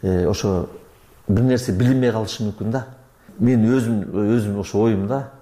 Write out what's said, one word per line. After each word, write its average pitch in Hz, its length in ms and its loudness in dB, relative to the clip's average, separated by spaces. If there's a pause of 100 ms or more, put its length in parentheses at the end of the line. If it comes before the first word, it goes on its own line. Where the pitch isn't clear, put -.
э, 92 240 2
ошо 95 420 0 (600)
бир 104 160 2
нерсе 127 280 0
билинбей 123 400 2
калышы 110 320 -4
мүмкүн 104 260 -6
да. 120 160 -4 (520)
Мен 117 260 4
өзүм, 117 480 2
өзүм 104 480 0
ошо 101 240 0
оюм 101 240 0
да. 135 220 -4 (120)